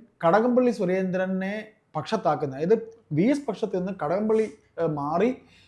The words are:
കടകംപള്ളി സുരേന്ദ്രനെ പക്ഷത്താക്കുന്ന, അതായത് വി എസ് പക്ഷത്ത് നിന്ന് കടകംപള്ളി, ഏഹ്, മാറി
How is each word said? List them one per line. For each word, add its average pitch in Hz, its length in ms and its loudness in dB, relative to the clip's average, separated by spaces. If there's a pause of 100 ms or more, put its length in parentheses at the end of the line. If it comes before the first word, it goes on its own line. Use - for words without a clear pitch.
(180)
കടകംപള്ളി 240 540 4
സുരേന്ദ്രനെ 185 800 -2 (380)
പക്ഷത്താക്കുന്ന, 151 640 -2
അതായത് 170 180 2 (380)
വി 160 180 4
എസ് 285 160 0
പക്ഷത്ത് 196 300 -4
നിന്ന് 185 160 -4
കടകംപള്ളി, 208 540 0 (320)
ഏഹ്, 165 140 0
മാറി 160 380 0 (380)